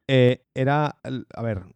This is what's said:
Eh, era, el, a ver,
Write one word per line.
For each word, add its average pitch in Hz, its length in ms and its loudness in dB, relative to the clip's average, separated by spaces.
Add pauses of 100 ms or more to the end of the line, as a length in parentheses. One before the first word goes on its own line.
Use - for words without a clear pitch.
Eh, 127 380 4 (100)
era, 143 480 -2
el, 127 300 -10
a - 80 -12
ver, 104 240 -6 (100)